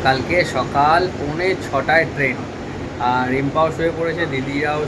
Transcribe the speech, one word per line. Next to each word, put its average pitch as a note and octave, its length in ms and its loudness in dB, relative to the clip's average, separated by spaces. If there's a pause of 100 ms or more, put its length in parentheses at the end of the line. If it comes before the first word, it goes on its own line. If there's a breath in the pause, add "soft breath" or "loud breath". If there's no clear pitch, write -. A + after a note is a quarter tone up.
কালকে C3 500 2
সকাল D3 560 2 (100)
পৌনে E3 360 -2 (160)
ছটায় D3+ 340 2 (100)
ট্রেন, C3+ 200 0 (640)
আর B2+ 300 0
রিম্পাও C#3 420 2
শুয়ে E3 260 0
পড়েছে, E3 280 0
দিদিরাও C#3+ 640 -2